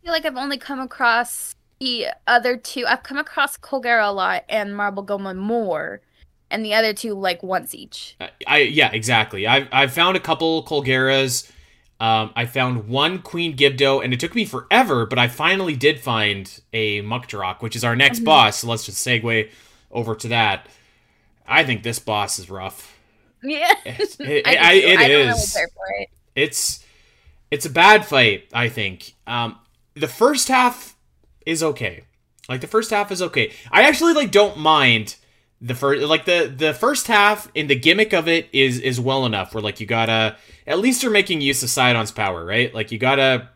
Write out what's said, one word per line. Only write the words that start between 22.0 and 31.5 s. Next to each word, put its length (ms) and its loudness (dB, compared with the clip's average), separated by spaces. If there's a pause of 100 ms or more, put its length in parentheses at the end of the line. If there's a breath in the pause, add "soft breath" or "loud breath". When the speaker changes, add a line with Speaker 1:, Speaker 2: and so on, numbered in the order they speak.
Speaker 2:
is 100 -16
rough. 460 -14 (480)
Speaker 1:
Yeah. 300 0 (120)
Speaker 2:
It's, 360 -8
it, 260 -2
Speaker 1:
<laughs> 0 -
I 80 4
do 60 4
Speaker 2:
I, 200 8
Speaker 1:
too. 60 4
Speaker 2:
it 120 6
Speaker 1:
I 100 6
don't 180 6
really 140 0
Speaker 2:
is. 120 -4
Speaker 1:
care 220 -2
for 120 -14 (120)
it. 100 -10 (280)
Speaker 2:
It's, 480 -4 (680 soft breath)
it's 160 -6
a 40 -10
bad 360 6
fight, 460 2
I 160 0
think. 460 -8 (120)
Um, 320 -6 (360)
the 120 -6
first 400 2
half 480 0 (500)
is 200 -2